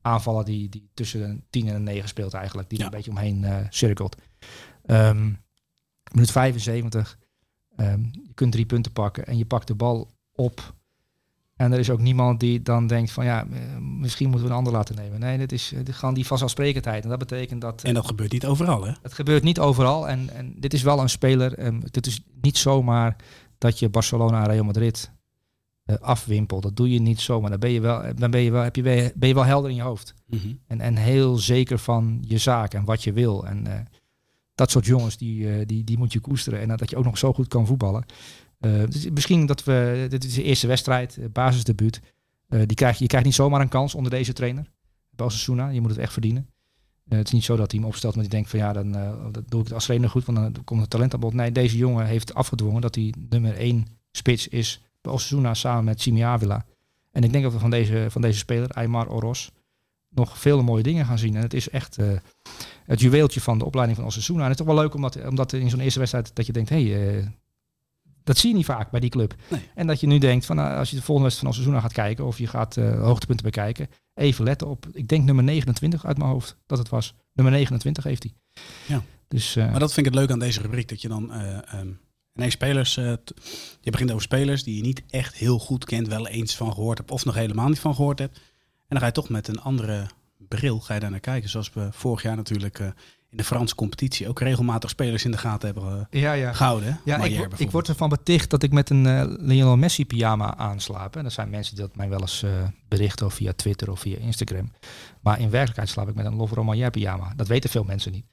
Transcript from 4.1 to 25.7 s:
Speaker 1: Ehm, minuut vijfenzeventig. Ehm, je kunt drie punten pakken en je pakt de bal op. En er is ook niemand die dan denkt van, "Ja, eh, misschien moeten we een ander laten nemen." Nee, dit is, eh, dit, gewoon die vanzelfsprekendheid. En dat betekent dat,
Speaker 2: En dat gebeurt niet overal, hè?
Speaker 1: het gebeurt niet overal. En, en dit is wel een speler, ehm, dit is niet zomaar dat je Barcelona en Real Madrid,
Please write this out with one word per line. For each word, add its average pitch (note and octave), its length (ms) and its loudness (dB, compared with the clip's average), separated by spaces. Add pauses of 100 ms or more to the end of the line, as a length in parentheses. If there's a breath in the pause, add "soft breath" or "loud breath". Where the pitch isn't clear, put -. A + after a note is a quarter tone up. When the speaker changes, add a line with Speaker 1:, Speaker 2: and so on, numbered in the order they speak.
Speaker 1:
Ehm, G#2+ 460 6 (800)
minuut A#2+ 200 6
vijfenzeventig. A#2 880 0 (580)
Ehm, G2+ 240 2 (120)
je G#3 220 -16
kunt B2 180 2
drie A2+ 140 2
punten A#2 260 -2
pakken - 340 -4
en B2 120 -2
je A2+ 80 0
pakt A2+ 220 -2
de A2+ 80 -2
bal A#2 320 0 (280)
op. - 400 -4 (800)
En B2 160 2
er B2+ 80 4
is A#2+ 100 2
ook A#2+ 100 2
niemand B2 400 2
die A#2+ 220 2
dan A#2 260 2
denkt A#2 240 0
van, B2 140 -4
"Ja, A#2 260 0
eh, B2 260 -10
misschien C3 520 -4
moeten A#2+ 180 0
we B2 40 -2
een A#2+ 80 0
ander B2 140 0
laten A2 220 -2
nemen." G#2 240 -8
Nee, B2+ 180 -2
dit C3+ 140 -4
is, B2+ 220 -6
eh, B2+ 120 -6
dit, C3 100 -8
gewoon C3 180 -2
die C3 120 0
vanzelfsprekendheid. B2+ 800 -2
En A2+ 60 -6
dat B2 100 -4
betekent B2+ 420 -8
dat, A#2 220 -10
Speaker 2:
En A#2 100 2
dat A#2 140 0
gebeurt G#2 240 -4
niet B2+ 140 -2
overal, C#3+ 400 2
hè? G#2+ 60 -4 (100)
Speaker 1:
het - 120 -14
gebeurt D3 300 2
niet E3 160 2
overal. C#3+ 500 4
En, C3 200 -4
en B2+ 300 -12
dit C#3 140 -2
is D3 80 2
wel C#3+ 180 4
een C3 100 4
speler, B2+ 480 2
ehm, A#2 220 -2 (120)
dit B2 160 -2
is A2 140 -6 (200)
niet C#3 160 4
zomaar A#2+ 580 4 (420 loud breath)
dat A#2 220 2
je A2+ 100 2
Barcelona A2+ 540 2
en G#2+ 60 2
Real G#2+ 140 4
Madrid, A2 480 0 (720)